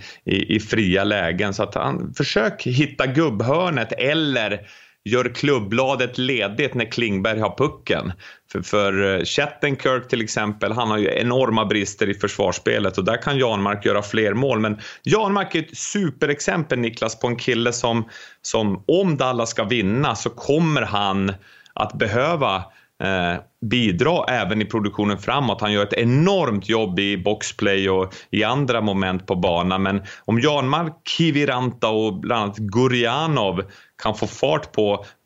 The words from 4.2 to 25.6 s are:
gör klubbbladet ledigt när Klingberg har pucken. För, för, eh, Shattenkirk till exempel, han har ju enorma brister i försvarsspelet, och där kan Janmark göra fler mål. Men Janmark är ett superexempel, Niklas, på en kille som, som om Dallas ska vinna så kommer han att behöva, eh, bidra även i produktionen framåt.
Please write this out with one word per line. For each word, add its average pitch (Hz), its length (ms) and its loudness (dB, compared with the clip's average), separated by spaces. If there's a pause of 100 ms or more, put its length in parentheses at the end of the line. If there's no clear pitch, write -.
gör 123 300 0
klubbbladet 127 840 0
ledigt 127 560 0
när 117 180 -2
Klingberg 110 480 0
har 107 180 0
pucken. 104 540 -2 (400)
För, 87 100 -4
för, 98 560 2
eh, - 60 0
Shattenkirk 139 840 -2
till 120 140 0
exempel, 104 500 -2
han 117 180 -2
har 107 80 2
ju 101 100 2
enorma 117 560 2
brister 104 460 -2
i 101 40 -2
försvarsspelet, 101 840 0
och 95 60 0
där 110 180 0
kan 139 160 0
Janmark 104 480 0
göra 104 160 2
fler 107 320 0
mål. 123 260 0
Men 107 180 -2 (240)
Janmark 196 520 0
är 170 40 0
ett - 200 -8
superexempel, 151 1000 -2
Niklas, 117 420 -4
på 123 60 0
en 120 100 0
kille 120 360 0
som, 117 360 0 (340)
som 104 440 -2
om 175 300 2
Dallas 123 340 0
ska 117 140 -2
vinna 113 500 0
så - 160 -6
kommer 151 520 0
han 98 500 0 (420)
att 107 240 -2
behöva, 120 580 0 (460)
eh, 90 400 0 (280)
bidra 123 580 2
även 107 340 0
i - 20 0
produktionen 104 540 -2
framåt. 117 420 0